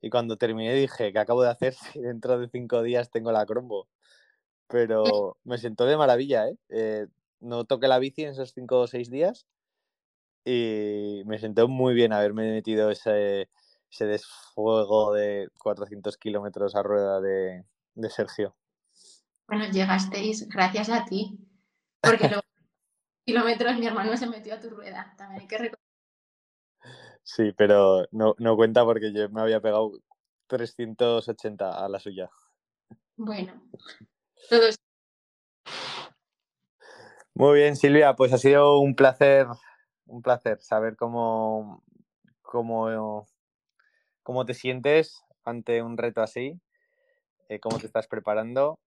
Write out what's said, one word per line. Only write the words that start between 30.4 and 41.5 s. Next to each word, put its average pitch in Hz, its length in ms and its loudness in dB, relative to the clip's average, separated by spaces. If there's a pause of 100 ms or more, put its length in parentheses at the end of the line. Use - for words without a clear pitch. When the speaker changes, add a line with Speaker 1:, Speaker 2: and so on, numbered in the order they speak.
Speaker 1:
trescientos 117 840 -4
ochenta 98 560 -8
a 98 40 -6
la 98 120 -8
suya. 92 300 -12 (840)
Speaker 2:
Bueno, 208 360 -10 (960)
todos. 226 280 4 (2500)
Speaker 1:
Muy 147 240 8
bien, 147 180 4
Silvia, 143 400 6
pues 127 160 4
ha 127 60 4
sido 143 420 6
un 139 140 2
placer, 135 520 6 (600)
un 120 160 -20
placer 120 400 -2
saber 110 340 -2
cómo, 113 880 -4 (560)